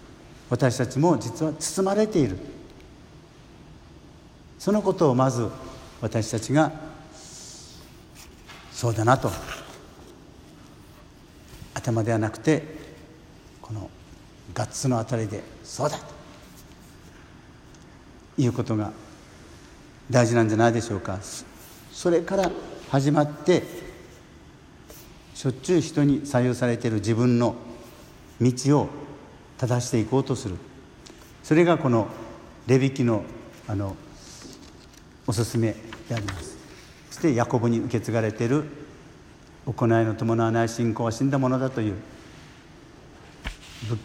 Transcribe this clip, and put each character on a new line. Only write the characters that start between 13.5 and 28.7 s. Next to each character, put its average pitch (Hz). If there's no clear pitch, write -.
こ -
の 101
ガ 113
ッ -
ツ -
の 123
あ 113
た 117
り 113
で、 101
そ -
う -
だ -
と -
い 123
う 113
こ 120
と 117
が 104
大 120
事 117
な 117
ん 107
じ 107
ゃ -
な 117
い 113
で 113
し 107
ょ 98
う 90
か。 98
そ -
れ 170
か 190
ら 185
始 139
ま 147
っ 151
て、 175
し -
ょ 135
っ -
ち -
ゅ -
う 147
人 -
に 143
左 123
右 123
さ 123
れ 117
て 117
い -
る 110
自 107
分 120
の 117
道 123